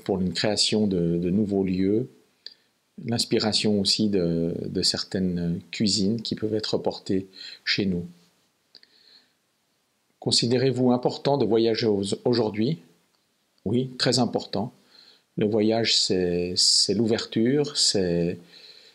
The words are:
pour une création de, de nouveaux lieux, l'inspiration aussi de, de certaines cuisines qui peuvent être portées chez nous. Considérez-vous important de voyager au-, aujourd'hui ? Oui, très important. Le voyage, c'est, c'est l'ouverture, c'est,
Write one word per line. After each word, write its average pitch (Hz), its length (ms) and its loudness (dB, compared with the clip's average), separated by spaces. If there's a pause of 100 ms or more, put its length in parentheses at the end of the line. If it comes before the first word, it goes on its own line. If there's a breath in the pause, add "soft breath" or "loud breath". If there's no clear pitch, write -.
pour 95 160 0
une 90 140 0
création 107 520 0
de, 87 300 0
de 87 140 -2
nouveaux 98 340 0
lieux, 95 460 0 (960 loud breath)
l'inspiration 110 720 0
aussi 104 300 0
de, 85 440 0 (120)
de 95 160 -4
certaines 87 880 -2
cuisines 107 500 0
qui 110 140 -6
peuvent 107 200 -4
être 107 220 -2
portées 98 500 -4 (380 loud breath)
chez - 220 -2
nous. 87 180 -2 (2250 soft breath)
Considérez-vous 123 760 2
important 139 460 0
de 117 80 2
voyager 113 400 2
au-, 101 160 2 (240)
aujourd'hui ? 117 560 0 (840)
Oui, 127 340 0
très 123 200 2
important. - 560 -4 (640 soft breath)
Le 110 80 2
voyage, 110 500 2
c'est, 90 600 0
c'est - 360 2
l'ouverture, 117 840 0
c'est, 87 600 0 (560 loud breath)